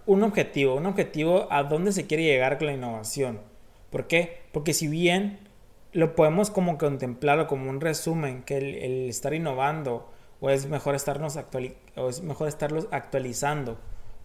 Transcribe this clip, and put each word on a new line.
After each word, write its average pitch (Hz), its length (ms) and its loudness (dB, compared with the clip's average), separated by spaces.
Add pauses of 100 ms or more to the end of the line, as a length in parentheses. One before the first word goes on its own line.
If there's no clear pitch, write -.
un 196 160 8
objetivo, 143 540 2
un 156 100 -2
objetivo 180 640 2
a 143 140 2
dónde 156 260 0
se 190 160 -2
quiere 156 160 2
llegar 135 360 4
con 151 100 0
la 143 60 -2
innovación. 120 680 -4 (500)
¿Por - 160 -6
qué? 175 360 0 (100)
Porque 151 200 -2
si 156 140 0
bien 175 540 2 (520)
lo 165 220 2
podemos 170 360 6
como 175 260 0
contemplar 143 640 0
o 156 60 2
como 131 240 -4
un 135 100 -4
resumen, 156 600 -2
que 143 160 -4
el, 139 160 -2
el 127 340 -4
estar 139 240 -4
innovando, 143 760 -2 (280)
o 139 120 0
es 139 160 2
mejor 143 280 -2
estarnos 143 420 -4
actuali-, 127 400 -8 (200)
o 127 140 -2
es 135 120 -10
mejor 156 240 -4
estarlos 156 440 -4
actualizando, 131 880 -4 (460)